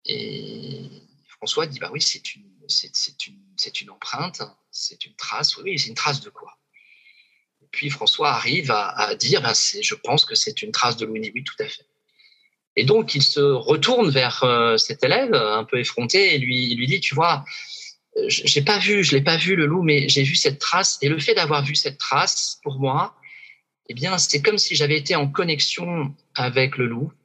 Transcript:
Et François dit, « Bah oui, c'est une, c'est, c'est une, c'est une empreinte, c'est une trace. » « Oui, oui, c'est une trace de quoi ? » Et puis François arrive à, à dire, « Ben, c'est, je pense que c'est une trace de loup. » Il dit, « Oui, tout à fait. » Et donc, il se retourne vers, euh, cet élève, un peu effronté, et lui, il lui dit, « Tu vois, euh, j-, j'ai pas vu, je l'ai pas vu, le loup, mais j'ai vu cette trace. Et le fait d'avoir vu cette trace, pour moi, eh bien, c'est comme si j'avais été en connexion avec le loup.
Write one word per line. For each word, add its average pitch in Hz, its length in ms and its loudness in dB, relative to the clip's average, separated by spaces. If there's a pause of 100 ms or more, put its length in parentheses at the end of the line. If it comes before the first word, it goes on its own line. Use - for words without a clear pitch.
Et 55 760 -10 (560)
François 151 280 -4
dit, « 139 160 -14
Bah - 100 -8
oui, 151 100 -6
c'est - 340 -4
une, 208 80 -20 (240)
c'est, - 260 -2
c'est - 320 -6
une, - 140 -20 (160)
c'est - 260 -8
une - 80 -20
empreinte, - 520 -10 (280)
c'est - 360 -10
une - 100 -20
trace. » « - 420 -4
Oui, - 60 -18
oui, 185 160 -4
c'est - 80 -2
une 120 80 -14
trace 147 240 -2
de - 100 -16
quoi ? » - 280 -20 (1040)
Et - 80 -20
puis 147 180 -6
François 143 400 0
arrive 127 400 -2
à, 104 200 0
à 104 260 -2
dire, « 143 280 2
Ben, 113 100 0
c'est, - 280 0
je 107 140 -2
pense 139 300 2
que 113 100 -8
c'est - 260 -4
une 107 120 -8
trace 117 240 0
de 113 80 -4
loup. » 110 100 -8
Il 110 60 -6
dit, « 107 140 -8
Oui, 127 100 -6
tout - 140 -12
à - 60 -4
fait. » - 200 -14 (880)
Et 110 100 2
donc, 220 280 4
il 143 80 0
se 131 180 4
retourne 147 680 4
vers, 127 340 2
euh, 117 340 4
cet - 260 0
élève, 226 320 2
un 107 280 2
peu - 160 -2
effronté, 170 540 2
et 147 60 2
lui, 127 320 -2
il 117 80 -2
lui 127 80 -2
dit, « 180 140 0
Tu - 120 -2
vois, 156 320 2 (720)
euh, - 120 -2
j-, - 160 0
j'ai 143 180 4
pas 208 160 4
vu, 196 240 4
je 143 120 2
l'ai 135 60 6
pas 160 160 2
vu, 175 180 0
le 156 120 2
loup, 175 160 2
mais 143 260 2
j'ai 139 140 4
vu 139 100 2
cette 147 240 2
trace. - 460 0
Et 143 40 2
le 156 120 0
fait 214 160 2
d'avoir 151 280 2
vu 143 120 -4
cette 143 240 -2
trace, - 640 0
pour 135 160 -6
moi, 139 360 -2 (720)
eh - 40 -12
bien, 175 240 -4
c'est 147 240 0
comme 208 160 2
si - 160 0
j'avais 147 240 2
été 151 180 -2
en 147 120 2
connexion 147 880 -2 (180)
avec 131 440 0
le 123 100 0
loup. 117 260 -6 (120)